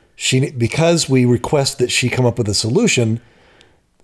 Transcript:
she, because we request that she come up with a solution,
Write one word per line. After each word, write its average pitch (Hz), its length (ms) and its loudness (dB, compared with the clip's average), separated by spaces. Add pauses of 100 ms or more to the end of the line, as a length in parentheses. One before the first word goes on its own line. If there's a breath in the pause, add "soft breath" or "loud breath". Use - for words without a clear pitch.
(160 soft breath)
she, - 340 -2
because 156 580 0
we 131 160 4
request 127 540 0
that 123 140 -2
she - 180 -2
come 117 160 0
up 117 120 0
with 110 100 -2
a 101 60 -2
solution, 120 640 0 (840 soft breath)